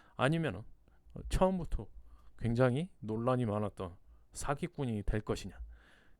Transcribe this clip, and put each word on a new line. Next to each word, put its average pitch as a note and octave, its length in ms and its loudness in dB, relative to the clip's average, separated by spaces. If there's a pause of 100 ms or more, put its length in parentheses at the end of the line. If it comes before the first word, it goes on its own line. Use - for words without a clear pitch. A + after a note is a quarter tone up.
(160)
아니면은 C3 460 2 (680)
처음부터 F#3 560 2 (520)
굉장히 B2 520 4 (100)
논란이 A#2 460 0
많았던 G2+ 500 -2 (360)
사기꾼이 C#3+ 720 -2
될 G#2+ 180 2
것이냐, G2+ 360 -4 (600)